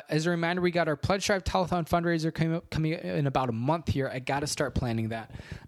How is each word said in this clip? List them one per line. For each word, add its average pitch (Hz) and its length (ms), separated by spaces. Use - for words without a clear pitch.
as 156 160
a 175 40
reminder, 170 300
we 180 100
got 165 160
our 151 100
Pledge 190 300
Drive 196 160
Telethon 180 460
fundraiser 170 440
coming 165 240
up, - 120
coming 160 240
in 147 340
about 131 220
a 120 40
month 135 360
here. 135 240
I 127 60
gotta 139 280
start 139 280
planning 113 340
that, 110 220